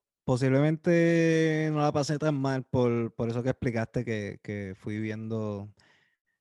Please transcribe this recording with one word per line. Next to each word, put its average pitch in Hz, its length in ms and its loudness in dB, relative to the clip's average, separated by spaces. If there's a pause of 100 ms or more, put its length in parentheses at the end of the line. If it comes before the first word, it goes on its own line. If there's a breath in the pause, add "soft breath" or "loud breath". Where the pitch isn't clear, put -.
(240)
posiblemente 160 1500 2
no 151 100 0
la 147 100 2
pasé 147 260 0
tan 151 220 0
mal 135 260 -2
por, 117 500 0
por 117 140 -4
eso 117 140 -4
que 127 60 -2
explicaste 117 560 -2
que, 104 380 -6
que 101 320 -8
fui 107 240 -8
viendo, 107 720 -6 (680 soft breath)